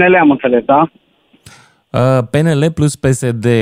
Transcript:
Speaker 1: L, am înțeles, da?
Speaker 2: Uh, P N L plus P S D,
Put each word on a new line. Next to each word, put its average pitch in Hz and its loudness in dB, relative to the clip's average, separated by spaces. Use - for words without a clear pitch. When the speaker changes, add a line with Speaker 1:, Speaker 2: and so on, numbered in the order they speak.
Speaker 1:
L, 185 4
am 160 4
înțeles, 123 0
da? 147 0
Speaker 2:
Uh, 127 0
P - -6
N 156 0
L 160 0
plus 151 -2
P - -10
S 127 -2
D, 113 -6